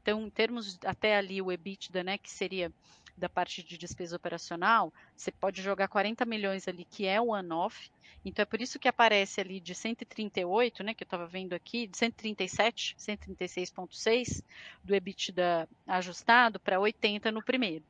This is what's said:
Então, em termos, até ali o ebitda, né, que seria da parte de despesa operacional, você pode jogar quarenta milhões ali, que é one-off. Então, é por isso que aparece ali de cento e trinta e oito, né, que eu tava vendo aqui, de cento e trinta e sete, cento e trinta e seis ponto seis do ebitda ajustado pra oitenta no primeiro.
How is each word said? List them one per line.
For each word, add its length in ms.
Então, 220
em 80
termos, 540
até 320
ali 260
o 100
ebitda, 500
né, 140
que 140
seria 420
da 140
parte 320
de 160
despesa 360
operacional, 760
você 160
pode 300
jogar 260
quarenta 380
milhões 420
ali, 160
que 220
é 120
one-off. 720
Então, 200
é 40
por 140
isso 180
que 80
aparece 540
ali 180
de 160
cento 280
e 20
trinta 340
e 60
oito, 400
né, 80
que 100
eu 60
tava 180
vendo 280
aqui, 320
de 100
cento 160
e 40
trinta 280
e 60
sete, 480
cento 240
e 20
trinta 200
e 40
seis 220
ponto 260
seis 460
do 100
ebitda 720
ajustado 720
pra 180
oitenta 540
no 100
primeiro. 480